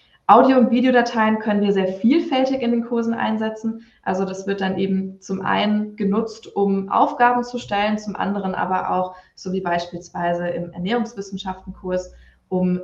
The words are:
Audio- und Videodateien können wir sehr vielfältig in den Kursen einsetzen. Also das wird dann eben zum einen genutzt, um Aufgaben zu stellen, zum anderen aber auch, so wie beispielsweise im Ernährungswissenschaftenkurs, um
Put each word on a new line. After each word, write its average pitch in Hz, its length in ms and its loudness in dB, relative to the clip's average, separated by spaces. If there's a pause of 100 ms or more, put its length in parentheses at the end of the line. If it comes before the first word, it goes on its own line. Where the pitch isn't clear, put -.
(300)
Audio- 262 280 8
und 226 120 6
Videodateien 233 680 4
können 202 240 0
wir 202 100 2
sehr 190 160 2
vielfältig 262 720 2
in 233 100 0
den 233 140 0
Kursen 226 300 -2
einsetzen. 220 720 -4 (160)
Also 190 240 -2
das 190 200 -8
wird 196 140 -2
dann 190 180 -2
eben 190 440 -2
zum 190 180 -6
einen 208 560 0
genutzt, 214 580 -2
um 196 360 0
Aufgaben 247 540 2
zu 247 140 -8
stellen, 208 380 -2
zum 202 180 -6
anderen 190 400 -2
aber 185 360 -2
auch, 185 240 -2 (200)
so 185 200 -8
wie 190 80 -2
beispielsweise 175 840 -4
im 170 240 -6
Ernährungswissenschaftenkurs, 185 1400 -6 (380)
um 180 340 0